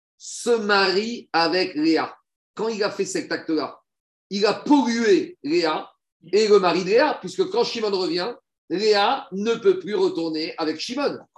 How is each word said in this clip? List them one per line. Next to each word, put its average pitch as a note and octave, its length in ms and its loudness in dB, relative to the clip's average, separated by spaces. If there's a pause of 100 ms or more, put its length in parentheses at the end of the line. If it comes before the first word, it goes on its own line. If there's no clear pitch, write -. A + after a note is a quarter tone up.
(160)
se - 340 -8
marie G#3 840 0
avec E3+ 420 0
Léa, D3+ 420 0 (380)
quand A3 140 -4
il G#3+ 140 -4
a G3+ 80 0
fait G3 140 -4
cet - 260 -6
acte-là, D3+ 500 -6 (500)
il G3+ 160 0
a G3+ 80 4
pollué A#3 880 2
Léa D#3+ 480 -2 (420)
et G#3 160 4
le G3+ 100 8
mari F3+ 260 2
de F3+ 60 -4
Léa, C4+ 300 4
puisque F#3 300 -4
quand A3+ 140 0
Shimon G#3+ 320 -4
revient, F3+ 380 -4 (360)
Léa G#3 600 2
ne G#3 220 -2
peut F#3 240 2
plus G#3 160 -8
retourner E3 640 -2
avec D#3 220 -4
Shimon. B3 380 -4 (200)